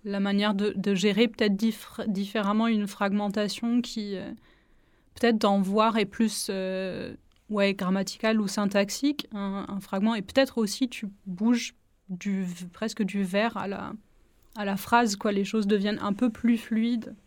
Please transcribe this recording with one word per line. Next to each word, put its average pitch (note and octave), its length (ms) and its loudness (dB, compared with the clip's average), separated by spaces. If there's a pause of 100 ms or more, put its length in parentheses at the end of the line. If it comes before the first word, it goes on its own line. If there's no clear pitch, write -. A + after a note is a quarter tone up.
la G3+ 160 -4
manière G3+ 340 2
de, G3+ 220 0
de G3 180 0
gérer G3+ 320 4
peut-être G#3+ 300 2
diffr-, A3 500 -2
différemment G#3 600 0
une G#3+ 180 0
fragmentation G#3 920 0
qui, G#3 360 -6
euh, F#3 140 -10 (840)
peut-être A3+ 240 2
dans G3+ 220 4
Voir G#3+ 380 2
est G3+ 80 2
plus, G#3+ 440 -2
euh, F#3+ 640 -6 (360)
ouais, G3 240 4
grammaticale G3 680 0
ou G3+ 60 0
syntaxique, G3+ 880 0
un, G3+ 360 -4
un G3 120 -6
fragment, G#3 340 0
et G#3 80 -2
peut-être C4 360 2
aussi A3+ 300 0
tu - 200 -10 (180)
bouges A3 480 0 (340)
du F#3+ 360 -4
v-, F3 280 -8
presque A3 300 -4
du G3+ 220 0
vers G3+ 320 0
à F#3+ 100 -6
la, G3 260 -8 (640)
à G#3 80 -6
la G3 120 -2
phrase, A3+ 400 2
quoi. G#3+ 160 -2
Les G3+ 120 0
choses G#3 220 0
deviennent G#3 340 2
un G3+ 120 -2
peu A#3+ 180 2
plus A#3 260 2
fluides A3+ 600 -2 (100)